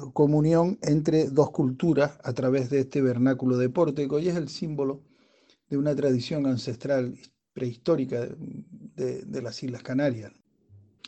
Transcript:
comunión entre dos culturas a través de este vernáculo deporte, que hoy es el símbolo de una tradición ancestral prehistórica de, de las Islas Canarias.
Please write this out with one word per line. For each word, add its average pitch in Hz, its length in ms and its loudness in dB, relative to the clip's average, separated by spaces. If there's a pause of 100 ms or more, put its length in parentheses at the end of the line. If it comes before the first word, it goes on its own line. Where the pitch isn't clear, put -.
(140)
comunión 156 720 4
entre 156 480 2
dos 151 180 4
culturas 143 760 0
a 127 100 -4
través 131 360 0
de 139 120 2
este 135 200 -2
vernáculo 127 560 2
deporte, 139 500 0
que 139 60 -4
hoy 156 140 0
es 175 80 0
el 156 140 -4
símbolo 143 520 -4 (720)
de 143 60 -2
una 147 180 0
tradición 139 500 0
ancestral 127 720 -2 (360)
prehistórica 127 760 -2 (680)
de, 127 280 -6
de 127 180 -8
las 113 220 -10
Islas 123 180 -8
Canarias. 127 500 -2 (760)